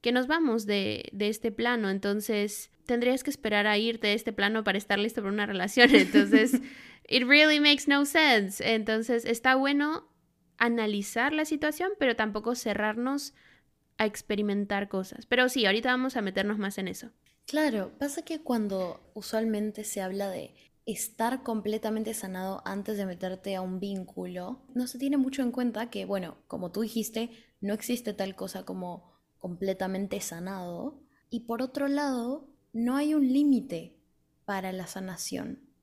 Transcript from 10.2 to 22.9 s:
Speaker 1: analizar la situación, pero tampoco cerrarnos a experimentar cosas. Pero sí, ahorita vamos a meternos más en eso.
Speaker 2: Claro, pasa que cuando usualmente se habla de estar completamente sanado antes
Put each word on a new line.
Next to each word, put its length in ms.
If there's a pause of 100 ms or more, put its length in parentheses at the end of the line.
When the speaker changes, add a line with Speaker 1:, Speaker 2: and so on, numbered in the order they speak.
Speaker 1:
analizar 760
la 120
situación, 540
pero 160
tampoco 400
cerrarnos 800 (600)
a 80
experimentar 840
cosas. 360
Pero 240
sí, 160
ahorita 240
vamos 280
a 40
meternos 360
más 200
en 100
eso. 240 (340)
Speaker 2:
Claro, 520
pasa 260
que 160
cuando 760
usualmente 680
se 180
habla 280
de 240 (320)
estar 580
completamente 720
sanado 520
antes 320